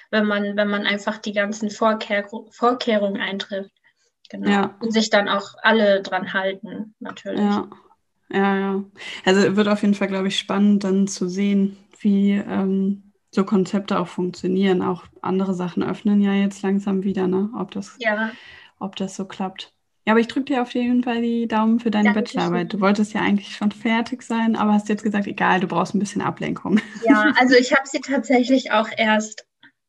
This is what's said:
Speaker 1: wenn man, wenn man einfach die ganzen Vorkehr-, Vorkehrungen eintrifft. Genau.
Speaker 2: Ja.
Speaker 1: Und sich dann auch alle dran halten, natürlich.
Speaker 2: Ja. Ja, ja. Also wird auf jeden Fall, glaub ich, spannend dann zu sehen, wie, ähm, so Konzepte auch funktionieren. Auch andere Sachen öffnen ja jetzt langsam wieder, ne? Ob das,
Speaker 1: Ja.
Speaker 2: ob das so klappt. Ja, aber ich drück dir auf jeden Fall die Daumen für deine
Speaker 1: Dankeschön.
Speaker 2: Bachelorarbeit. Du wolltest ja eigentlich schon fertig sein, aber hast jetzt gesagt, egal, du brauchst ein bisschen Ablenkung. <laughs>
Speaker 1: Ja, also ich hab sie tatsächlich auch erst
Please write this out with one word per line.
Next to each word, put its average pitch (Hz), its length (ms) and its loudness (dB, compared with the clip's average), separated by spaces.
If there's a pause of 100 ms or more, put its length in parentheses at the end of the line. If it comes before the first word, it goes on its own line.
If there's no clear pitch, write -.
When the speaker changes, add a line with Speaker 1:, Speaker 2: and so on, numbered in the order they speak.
(120)
Speaker 1:
wenn 214 160 2
man, 202 280 -2
wenn 208 140 2
man 202 160 -2
einfach 208 320 -2
die 208 160 -8
ganzen 208 380 -2
Vorkehr-, 214 580 -2 (220)
Vorkehrungen 220 680 0
eintrifft. 196 520 -8 (580)
Genau. 196 220 -4
Speaker 2:
Ja. 202 300 0
Speaker 1:
Und 226 120 -4
sich 220 160 0
dann 202 200 2
auch 196 340 -4
alle 208 400 4
dran 190 300 -6
halten, 190 680 -6
natürlich. 196 400 -10
Speaker 2:
Ja. 208 280 0 (640)
Ja, 196 280 2
ja. 196 240 -2 (420)
Also 190 300 4
wird 208 120 2
auf 208 140 0
jeden 202 140 4
Fall, 196 140 -2
glaub 190 180 -2
ich, 196 100 -2
spannend 202 460 2
dann 190 240 2
zu 190 200 -4
sehen, 196 480 0 (260)
wie, 202 320 4
ähm, 196 720 -2 (280)
so 196 120 0
Konzepte 190 560 0
auch 180 80 -2
funktionieren. 185 760 0
Auch 185 220 -4 (180)
andere 190 320 -2
Sachen 180 300 -4
öffnen 208 360 0
ja 202 140 2
jetzt 196 300 0
langsam 196 400 0
wieder, 190 240 -2
ne? 190 280 0
Ob 190 160 -6
das, 202 280 -10
Speaker 1:
Ja. 220 320 0 (480)
Speaker 2:
ob 196 160 -8
das 190 200 -8
so 196 100 -8
klappt. - 460 -10 (340)
Ja, 214 80 2
aber 226 60 6
ich 233 80 2
drück 262 200 -4
dir 254 160 0
auf 247 100 -8
jeden 247 300 0
Fall 233 180 -2
die 233 260 -2
Daumen 220 320 2
für 233 120 0
deine 208 140 2
Speaker 1:
Dankeschön. 208 340 0
Speaker 2:
Bachelorarbeit. 175 340 -2
Du 196 80 -4
wolltest 208 320 2
ja 202 80 -2
eigentlich 196 340 0
schon 208 160 0
fertig 233 520 -2
sein, 226 320 0
aber 214 180 2
hast 208 160 2
jetzt 208 140 -2
gesagt, 208 240 0
egal, 185 320 0
du 180 80 -2
brauchst 170 260 -2
ein 196 60 0
bisschen 196 240 -4
Ablenkung. 165 580 -2
<laughs> - 260 -12
Speaker 1:
Ja, 214 320 6
also 254 160 6
ich 254 180 4
hab 294 120 2
sie 294 160 -6
tatsächlich 262 680 2
auch 214 260 2
erst 214 480 0 (440)